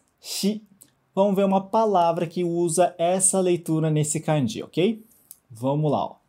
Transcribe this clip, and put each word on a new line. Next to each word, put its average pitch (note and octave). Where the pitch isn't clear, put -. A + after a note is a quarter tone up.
shi. G#3+
Vamos G3
ver G3
uma G3
palavra F#3
que F3
usa E3+
essa F#3
leitura E3
nesse D3+
kanji, D3+
ok? G#3
Vamos C#3
lá, G2
ó. -